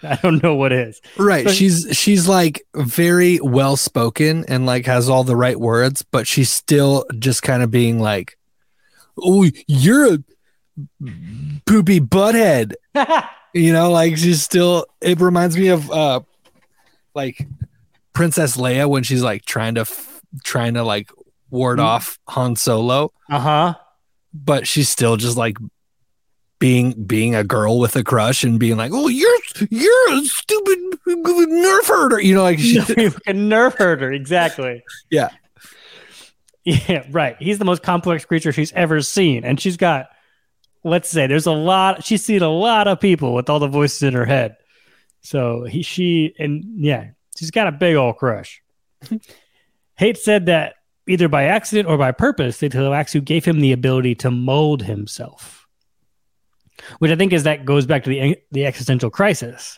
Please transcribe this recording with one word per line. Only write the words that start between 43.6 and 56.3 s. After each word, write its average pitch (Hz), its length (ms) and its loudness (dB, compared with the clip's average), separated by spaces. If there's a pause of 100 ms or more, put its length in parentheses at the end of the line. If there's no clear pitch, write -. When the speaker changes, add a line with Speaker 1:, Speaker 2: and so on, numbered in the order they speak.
Speaker 1:
voices 143 360 0
in 135 100 0
her 123 120 0
head. 120 320 -2 (640)
So 120 420 -4
he, 123 180 -8
she, 170 560 -2
and 151 260 -6 (140)
yeah, 139 300 -2 (300)
she's 160 140 -12
got 214 160 0
a 160 40 -4
big 165 240 0
old 123 220 0
crush. 110 440 -6 (400)
<laughs> - 960 -16
Haight 208 220 0
said 208 280 0
that 160 300 0 (320)
either 175 200 2
by 143 180 2
accident 208 420 -2
or 156 100 2
by 135 140 2
purpose, 156 480 -2
the 147 100 -2
Tleilaxu 139 540 -2
gave 151 220 -2
him 160 160 2
the 135 100 4
ability 127 440 0
to 127 160 -4
mold 135 520 0
himself, - 840 -12 (1300)